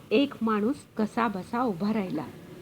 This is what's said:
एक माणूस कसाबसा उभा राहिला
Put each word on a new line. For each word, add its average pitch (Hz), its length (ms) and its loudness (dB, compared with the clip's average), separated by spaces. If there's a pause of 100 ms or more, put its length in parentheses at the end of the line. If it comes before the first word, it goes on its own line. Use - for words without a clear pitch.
(120)
एक 277 300 4
माणूस 220 340 2 (220)
कसाबसा 220 640 0
उभा 208 320 0
राहिला 185 320 -2 (360)